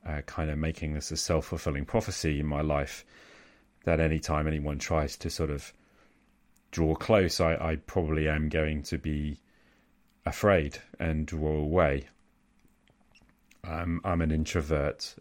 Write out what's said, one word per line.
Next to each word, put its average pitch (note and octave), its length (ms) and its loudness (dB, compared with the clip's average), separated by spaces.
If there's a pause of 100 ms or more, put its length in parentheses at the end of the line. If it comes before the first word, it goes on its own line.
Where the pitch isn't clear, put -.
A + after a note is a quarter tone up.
uh, D2+ 200 -6
kinda D#2 300 -4
making D#2 380 -2
this D2+ 160 -6
a D#2 60 -6
self-fulfilling D#2 680 -2
prophecy E2+ 540 -2
in D2 80 -2
my D2 140 -2
life, D2 440 -2 (800)
that E2 160 4
any D#2+ 200 2
time D2+ 260 0
anyone D2 320 -2
tries D2+ 400 -2
to E2+ 120 -6
sort D#2 200 -2
of C#2+ 220 -8 (1000)
draw D#2+ 240 2
close, F#2+ 460 4
I, E2 140 4
I D#2+ 220 -2
probably D#2 520 0
am D2+ 200 0
going D2+ 360 0
to E2 140 -4
be D2+ 420 -4 (840)
afraid E2 540 2 (200)
and D#2 280 0
draw D#2 300 -2
away. D2+ 500 2 (1600)
Um, E2+ 400 -2
I'm F2 180 2
an D#2 100 2
introvert, D#2 880 0